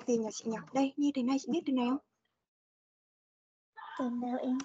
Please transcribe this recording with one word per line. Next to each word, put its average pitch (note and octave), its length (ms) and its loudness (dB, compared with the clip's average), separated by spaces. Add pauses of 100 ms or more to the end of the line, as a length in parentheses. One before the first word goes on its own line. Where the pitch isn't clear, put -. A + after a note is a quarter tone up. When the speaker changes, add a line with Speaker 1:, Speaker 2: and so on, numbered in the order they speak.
Speaker 1:
gì A#3+ 100 4
nhỉ A3 140 0
chị - 180 -10
nhỉ? A3 80 -2 (160)
Đây, C4+ 240 4
như C#4+ 180 4
thế C4 80 0
này C4 160 2
chị - 120 -12
biết E4+ 140 2
từ C#4 80 2
này B3 160 4
không? C4 80 2 (2000)
Speaker 2:
Từ C4+ 100 0
nào A#3+ 320 -2
em? C4 240 0